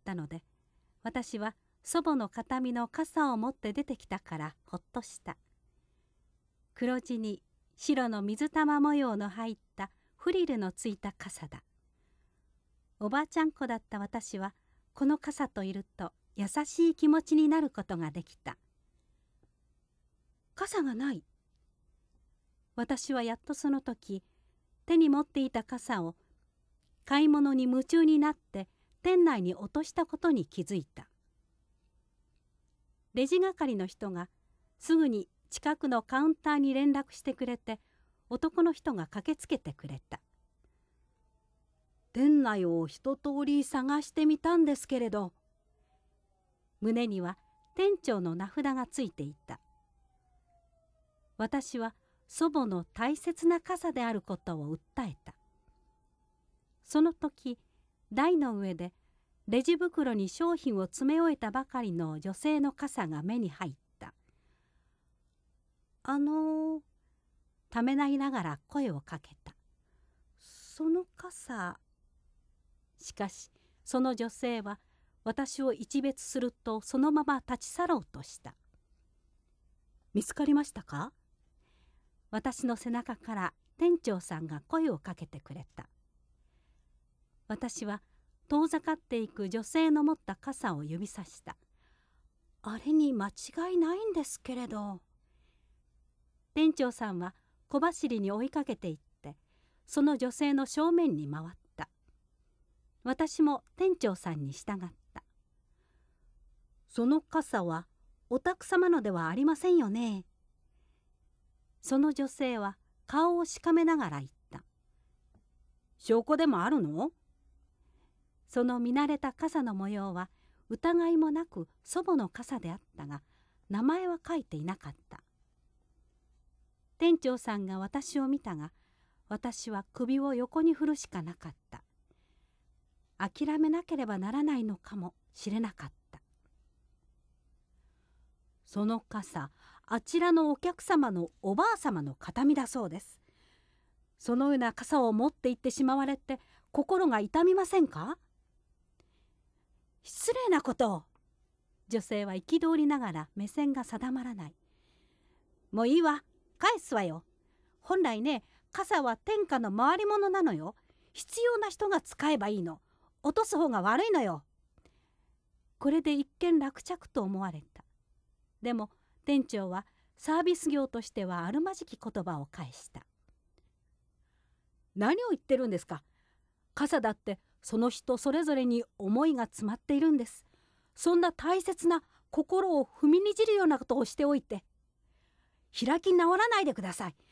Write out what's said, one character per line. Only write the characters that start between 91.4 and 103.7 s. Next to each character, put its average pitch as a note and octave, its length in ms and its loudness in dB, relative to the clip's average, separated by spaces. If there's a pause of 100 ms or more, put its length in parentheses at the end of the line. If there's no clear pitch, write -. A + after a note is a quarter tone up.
た。 - 140 -16 (1080)
「あ A3 160 -8
れ D4 140 -2
に D4 200 4
間 G3+ 160 -2
違 F4 460 -6
い F4 40 4
な E4 180 2
い A4 80 -4
ん G#4+ 80 -2
で E4 120 0
す - 160 -10
け C4 140 -8
れ B3 140 -6
ど」。 G#3 340 -8 (1500)
店 D#4 180 4
長 B3 200 -2
さ G#3 200 -6
ん F3+ 60 -4
は F3 160 -6 (340)
小 C#4+ 120 0
走 E4 280 2
り A3+ 120 0
に G3 100 0
追 G#3+ 140 -2
い C4+ 60 -4
か D4 140 -4
け A#3+ 120 -6
て F3+ 120 -10
い D#3+ 60 -6
っ - 40 -14 (240)
て、 D3 140 -16 (500)
そ - 160 0
の D4 140 4
女 B3+ 140 -2
性 C#4+ 240 0
の C4+ 120 0
正 E4 260 0
面 D#4+ 240 4
に D3 120 -6
回 D#3 160 -8
っ E3 40 -12 (280)
た。 D3 120 -10 (1120)
私 D#4 400 0
も D4 220 2 (120)